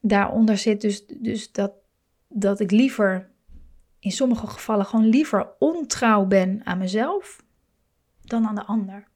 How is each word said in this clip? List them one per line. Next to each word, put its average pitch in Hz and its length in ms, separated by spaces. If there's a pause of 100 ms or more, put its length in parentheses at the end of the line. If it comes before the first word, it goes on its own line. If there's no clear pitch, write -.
daaronder 214 580
zit 208 220
dus, 202 260
dus - 460
dat, 196 200 (560)
dat 202 320
ik 202 100
liever 208 600 (680)
in 202 120
sommige 233 360
gevallen 202 400
gewoon 220 200
liever 226 420 (100)
ontrouw 262 680
ben 190 400
aan 180 140
mezelf 220 680 (760)
dan 226 260
aan 214 80
de 208 100
ander. 202 520